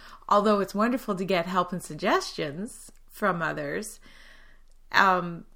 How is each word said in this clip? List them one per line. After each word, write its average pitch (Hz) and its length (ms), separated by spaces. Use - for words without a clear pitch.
although 208 320
it's 190 160
wonderful 220 400
to 180 80
get 175 220
help 180 260
and 175 100
suggestions 180 1120
from 180 320
others, 156 600
um, 175 540